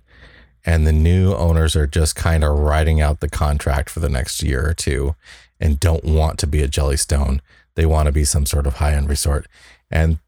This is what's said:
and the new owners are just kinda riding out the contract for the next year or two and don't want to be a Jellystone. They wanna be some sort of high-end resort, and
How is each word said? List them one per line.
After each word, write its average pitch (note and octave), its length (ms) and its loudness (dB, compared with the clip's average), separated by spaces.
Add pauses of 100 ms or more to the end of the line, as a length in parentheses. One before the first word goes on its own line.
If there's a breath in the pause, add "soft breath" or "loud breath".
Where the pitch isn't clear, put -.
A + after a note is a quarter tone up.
(640 loud breath)
and E2 200 2
the D#2+ 80 4
new F2+ 400 4
owners E2 420 2
are D2+ 120 2
just D#2 280 0
kinda E2 340 0
riding D2+ 520 2
out D2+ 200 0
the D2 80 -4
contract D2 600 -2
for - 100 -10
the D#2 100 -2
next C#2 340 -4
year C#2+ 220 -2
or D#2+ 80 -2
two C#2 420 -4 (440 loud breath)
and D2 200 0
don't D#2+ 260 0
want D#2 340 0
to - 80 -2
be D2+ 140 0
a C#2+ 80 0
Jellystone. C#2 680 -2 (360 soft breath)
They D#2+ 100 2
wanna D#2 280 2
be D2+ 100 2
some C#2+ 220 0
sort C#2+ 220 -2
of C#2+ 80 -2
high-end D2 340 0
resort, D2 380 -2 (440 loud breath)
and D#2+ 360 0